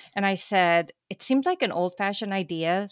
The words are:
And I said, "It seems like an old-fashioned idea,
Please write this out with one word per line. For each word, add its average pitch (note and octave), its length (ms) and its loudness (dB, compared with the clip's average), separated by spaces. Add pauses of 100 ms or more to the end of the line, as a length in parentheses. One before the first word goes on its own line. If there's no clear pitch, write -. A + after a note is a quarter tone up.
(140)
And G3 120 0
I G3 80 2
said, E3+ 580 2 (160)
"It - 140 -10
seems C4+ 240 2
like F4+ 160 0
an G#3+ 100 -2
old-fashioned G3 600 -2
idea, F3 580 -2